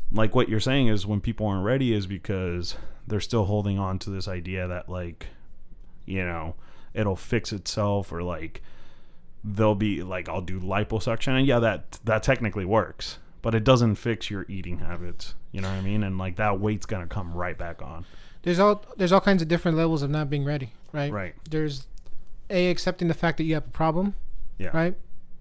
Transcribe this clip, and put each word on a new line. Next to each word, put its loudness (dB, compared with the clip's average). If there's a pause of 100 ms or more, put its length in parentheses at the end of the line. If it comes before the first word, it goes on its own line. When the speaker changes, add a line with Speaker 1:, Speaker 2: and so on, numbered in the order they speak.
(120)
Speaker 1:
like 8
what 6
you're 2
saying 6
is 6
when 0
people -2
aren't 0
ready 2
is 0
because -4 (300)
they're -2
still 2
holding 0
on -2
to -8
this -4
idea -6
that, -6
like, -8 (760)
you -2
know, -4 (380)
it'll 0
fix -2
itself, -2
or, -6
like, -6 (840)
they'll 4
be -2
like, -6
"I'll -4
do -2
liposuction." 0
And 6
yeah, 6
that, 0
that 2
technically 0
works, 0 (240)
but 0
it 2
doesn't 6
fix -2
your -6
eating -4
habits, 0 (180)
you -2
know -2
what -2
I -2
mean? 2
And, -2
like, -4
that 2
weight's 0
gonna -4
come -4
right -2
back -6
on. -10 (360)
Speaker 2:
There's 2
all, 4 (120)
there's 2
all 10
kinds 6
of -2
different 2
levels 2
of -2
not 0
being 0
ready, -4 (200)
right? -2
Speaker 1:
Right. -6 (160)
Speaker 2:
There's -2 (640)
A, 4
accepting 0
the 2
fact 0
that 0
you 2
have -2
a -8
problem, 2 (440)
Speaker 1:
Yeah. 4
Speaker 2:
right? 4 (460)